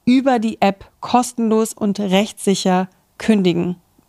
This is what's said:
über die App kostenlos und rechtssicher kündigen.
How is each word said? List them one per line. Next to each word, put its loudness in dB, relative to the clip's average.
über 2
die -4
App -2
kostenlos -2
und -4
rechtssicher 0
kündigen. 0